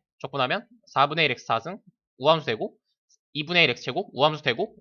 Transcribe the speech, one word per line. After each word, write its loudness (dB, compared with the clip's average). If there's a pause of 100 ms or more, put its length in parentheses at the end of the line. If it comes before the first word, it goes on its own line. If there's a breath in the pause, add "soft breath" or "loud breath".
(200)
적분하면 -2 (200)
사분의 2
일 2
X -8
사 0
승 -10 (380)
우함수 2
되고, -6 (560)
이분의 2
일 4
X -8
제곱 -6
우함수 2
되고, -2